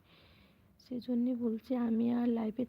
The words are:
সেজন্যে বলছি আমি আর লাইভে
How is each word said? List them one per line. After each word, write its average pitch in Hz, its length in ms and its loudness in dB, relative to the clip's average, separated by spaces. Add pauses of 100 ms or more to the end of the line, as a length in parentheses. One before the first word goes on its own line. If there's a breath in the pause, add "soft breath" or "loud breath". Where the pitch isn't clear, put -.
(880 soft breath)
সেজন্যে 247 460 0
বলছি 233 420 -2
আমি 233 360 2
আর 240 160 2
লাইভে 226 400 0